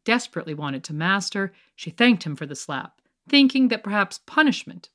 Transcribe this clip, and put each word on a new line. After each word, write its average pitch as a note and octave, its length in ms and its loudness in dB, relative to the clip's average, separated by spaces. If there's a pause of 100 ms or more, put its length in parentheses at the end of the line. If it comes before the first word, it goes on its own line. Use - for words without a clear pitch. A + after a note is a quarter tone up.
desperately A3 480 -2
wanted C#3+ 320 -6
to D#3 80 -10
master, F#3+ 580 -2 (240)
she - 140 -12
thanked A#3 340 2
him D3 140 -6
for D#3 80 -10
the C#3+ 100 -10
slap, - 460 -10 (280)
thinking C4+ 400 6
that A3 160 -4
perhaps G3+ 400 -2
punishment - 680 0